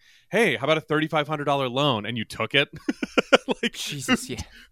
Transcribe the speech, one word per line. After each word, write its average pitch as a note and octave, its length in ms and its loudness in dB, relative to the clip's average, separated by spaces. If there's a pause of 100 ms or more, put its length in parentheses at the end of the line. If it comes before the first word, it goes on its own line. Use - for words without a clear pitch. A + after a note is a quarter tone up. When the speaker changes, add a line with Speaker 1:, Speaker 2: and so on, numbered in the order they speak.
(300)
Speaker 1:
"Hey, F#3 260 2
how A2+ 80 -6
about D#3 140 2
a - 20 -10
thirty-five D3+ 480 -2
hundred D3 160 -4
dollar C#3 240 0
loan?" B2 380 0
And A#2+ 100 -4
you A2 80 -4
took - 300 -6
it? C#3+ 180 2
<laughs> - 880 0
Like, A#3 120 -2
Speaker 2:
Jesus, D3+ 540 -4
Speaker 1:
who, B2+ 60 -8
Speaker 2:
yeah. A2 60 -8 (320)